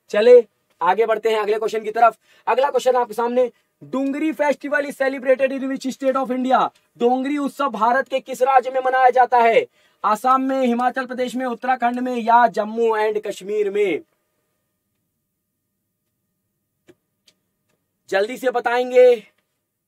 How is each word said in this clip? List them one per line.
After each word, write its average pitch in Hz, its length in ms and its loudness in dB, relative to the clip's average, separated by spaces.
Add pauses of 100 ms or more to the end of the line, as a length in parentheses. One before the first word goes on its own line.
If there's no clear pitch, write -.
(120)
चले 233 320 8 (380)
आगे 190 240 2
बढ़ते 220 240 -2
हैं 220 100 0
अगले 208 180 -2
question 220 260 -6
की 214 80 -8
तरफ। 226 260 2 (300)
अगला 269 220 0
question 254 260 0
आपके 233 180 -2
सामने, 240 360 -2 (320)
डोंगरी 277 520 -4
festival 285 520 -4
is 277 120 -10
celebrated 269 560 0
in 269 120 -8
which 269 240 -8
state 262 280 -2
of 254 140 -4
India? 254 360 0 (320)
डोंगरी 262 400 -2
उत्सव 277 320 -4
भारत 233 360 -2
के 262 140 -6
किस 247 220 -12
राज्य 262 280 2
में 262 100 -4
मनाया 254 300 2
जाता 247 280 2
है? 220 260 2 (380)
आसाम 254 400 0
में, 269 180 -2
हिमाचल 254 440 -2
प्रदेश 247 300 -8
में, 262 100 -6
उत्तराखंड 247 540 -4
में 254 160 -6
या 240 340 4
जम्मू 220 480 -2
एंड 214 240 -2
कश्मीर 202 500 -6
में? 190 300 -2 (4000)
जल्दी 214 280 -2
से 254 140 -2
बताएंगे 247 640 4 (720)